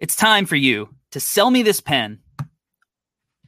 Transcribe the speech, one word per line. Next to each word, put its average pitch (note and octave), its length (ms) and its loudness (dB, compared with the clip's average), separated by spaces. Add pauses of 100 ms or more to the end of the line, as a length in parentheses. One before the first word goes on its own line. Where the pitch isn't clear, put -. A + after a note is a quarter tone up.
It's - 160 -6
time G#3+ 300 2
for D#3+ 100 -4
you A#2+ 380 0 (160)
to C#3 100 -10
sell G#3 300 0
me B3 120 4
this G#3+ 180 2
pen A2 400 -4 (1300)